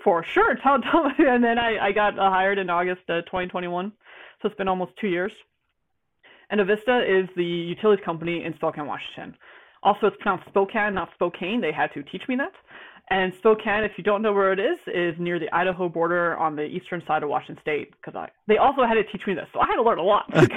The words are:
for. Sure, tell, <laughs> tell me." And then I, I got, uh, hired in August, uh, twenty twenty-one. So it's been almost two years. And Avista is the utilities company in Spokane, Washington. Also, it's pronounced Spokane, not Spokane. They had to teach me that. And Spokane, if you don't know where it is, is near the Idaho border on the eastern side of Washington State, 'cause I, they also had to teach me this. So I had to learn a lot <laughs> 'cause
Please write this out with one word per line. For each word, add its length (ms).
for. 200
Sure, 320
tell, 260
<laughs> 100
tell 140
me." 140
And 240
then 160
I, 280
I 60
got, 260
uh, 100
hired 280
in 120
August, 400
uh, 200
twenty 180
twenty-one. 460
So 60
it's 100
been 100
almost 320
two 80
years. 240
And 100
Avista 480
is 300
the 80
utilities 580
company 400
in 120
Spokane, 300
Washington. 520
Also, 240
it's 120
pronounced 300
Spokane, 440
not 200
Spokane. 480
They 100
had 220
to 100
teach 240
me 80
that. 160
And 260
Spokane, 500
if 120
you 60
don't 180
know 120
where 180
it 80
is, 180
is 300
near 220
the 160
Idaho 320
border 480
on 220
the 60
eastern 440
side 160
of 60
Washington 320
State, 400
'cause 140
I, 140
they 100
also 260
had 120
to 100
teach 200
me 80
this. 200
So 80
I 40
had 100
to 60
learn 160
a 60
lot 240
<laughs> 60
'cause 220